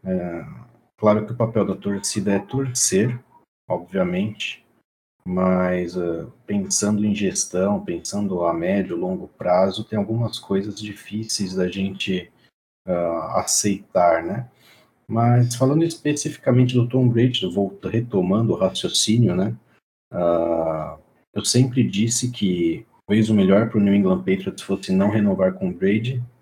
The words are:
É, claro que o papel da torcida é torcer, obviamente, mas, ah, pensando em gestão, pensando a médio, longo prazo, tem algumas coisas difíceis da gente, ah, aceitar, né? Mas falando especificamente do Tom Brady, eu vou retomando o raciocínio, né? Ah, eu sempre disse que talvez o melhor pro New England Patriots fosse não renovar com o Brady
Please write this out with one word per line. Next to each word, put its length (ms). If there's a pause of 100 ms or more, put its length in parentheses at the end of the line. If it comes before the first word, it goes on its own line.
É, 420 (520)
claro 280
que 60
o 60
papel 280
da 120
torcida 560
é 60
torcer, 760 (520)
obviamente, 960 (640)
mas, 720
ah, 300 (200)
pensando 580
em 80
gestão, 680
pensando 640
a 80
médio, 420
longo 320
prazo, 560
tem 160
algumas 400
coisas 400
difíceis 760
da 140
gente, 640 (560)
ah, 540
aceitar, 840
né? 260 (640)
Mas 440
falando 280
especificamente 920
do 120
Tom 220
Brady, 340
eu 80
vou 320
retomando 680
o 20
raciocínio, 800
né? 200 (560)
Ah, 840 (360)
eu 120
sempre 380
disse 480
que 540 (200)
talvez 240
o 60
melhor 340
pro 100
New 140
England 260
Patriots 440
fosse 280
não 180
renovar 440
com 160
o 40
Brady 500 (180)